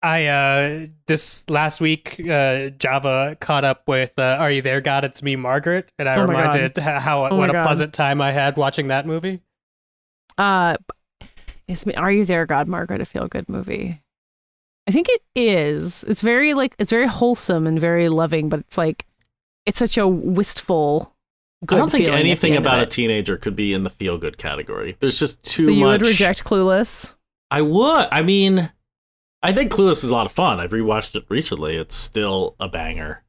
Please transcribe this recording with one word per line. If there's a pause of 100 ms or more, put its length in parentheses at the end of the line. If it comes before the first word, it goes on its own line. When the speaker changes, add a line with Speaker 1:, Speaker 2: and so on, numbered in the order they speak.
Speaker 1:
I,
uh, (220)
this
last
week,
uh,
Java
caught
up
with,
uh,
Are
You
There,
God?
It's
Me,
Margaret,
and
I
Speaker 2:
Oh
my
God. (160)
Speaker 1:
reminded
h-,
how,
Speaker 2:
Oh
Speaker 1:
what
Speaker 2:
my
Speaker 1:
a
Speaker 2:
God.
Speaker 1:
pleasant
time
I
had
watching
that
movie. (960)
Speaker 2:
Uh, (920)
is
me,
Are
You
There,
God,
Margaret
a
feel-good
movie? (880)
I
think
it (140)
is.
It's
very,
like,
it's
very
wholesome
and
very
loving,
but
it's,
like, (600)
it's
such
a
wistful, (520)
good
Speaker 3:
I
don't
think
Speaker 2:
feeling
at
the
Speaker 3:
anything
Speaker 2:
end
of
Speaker 3:
about
a
Speaker 2:
it.
Speaker 3:
teenager
could
be
in
the
feel-good
category.
There's
just
too
Speaker 2:
So
you
Speaker 3:
much.
Speaker 2:
would
reject
Clueless? (380)
Speaker 3:
I
would.
I
mean, (720)
I
think
Clueless
is
a
lot
of
fun.
I've
rewatched
it
recently.
It's
still
a
banger.